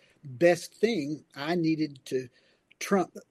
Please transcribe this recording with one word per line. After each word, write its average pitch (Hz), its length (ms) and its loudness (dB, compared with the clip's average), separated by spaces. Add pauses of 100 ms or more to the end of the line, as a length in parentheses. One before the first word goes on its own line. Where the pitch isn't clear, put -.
(240)
best 165 480 2
thing 185 500 -2 (140)
I 147 180 -4
needed 156 520 0
to 131 220 -4 (520)
trump, 190 340 0 (160)